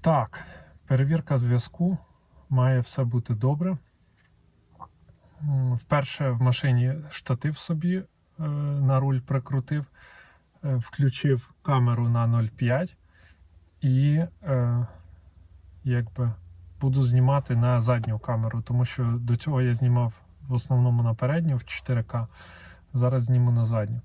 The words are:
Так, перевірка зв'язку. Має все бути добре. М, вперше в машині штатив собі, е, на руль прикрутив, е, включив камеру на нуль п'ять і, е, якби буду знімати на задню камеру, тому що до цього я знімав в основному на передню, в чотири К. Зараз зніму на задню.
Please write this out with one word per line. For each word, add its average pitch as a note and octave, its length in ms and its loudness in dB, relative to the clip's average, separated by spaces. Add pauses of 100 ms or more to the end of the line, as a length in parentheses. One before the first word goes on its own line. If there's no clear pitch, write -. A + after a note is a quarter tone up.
Так, C#3+ 420 0 (440)
перевірка C#3 500 0
зв'язку. B2 600 0 (520)
Має C3 300 2
все C3 240 -4
бути A#2+ 320 -2
добре. D3 420 0 (1600)
М, C3 340 0
вперше C#3 540 -2
в A#2+ 120 0
машині B2+ 520 2 (180)
штатив D3 460 -4
собі, F3 400 -2
е, F#3+ 60 -6 (760)
на C3+ 180 4
руль C3+ 200 0
прикрутив, C3+ 640 -4 (800)
е, C#3 120 -2
включив C3 880 0
камеру B2 480 2
на A#2 180 2
нуль A#2 200 2
п'ять C3 500 -2 (840)
і, C#3+ 400 2 (220)
е, A#2+ 440 0 (960)
якби A#2+ 500 -2 (480)
буду C3+ 220 2
знімати B2+ 520 2
на A#2+ 260 2
задню A2+ 380 0
камеру, A2+ 420 -4
тому B2 240 0
що - 180 -6
до A#2+ 320 0
цього C3+ 260 -2
я B2 120 2
знімав A#2+ 400 2 (340)
в B2+ 60 -4
основному B2 500 2
на A#2 100 0
передню, C#3+ 440 0
в A#2 80 -6
чотири - 380 -4
К. A2+ 240 -6 (680)
Зараз B2 300 0
зніму A#2+ 280 2
на A#2 140 2
задню. A2+ 400 -2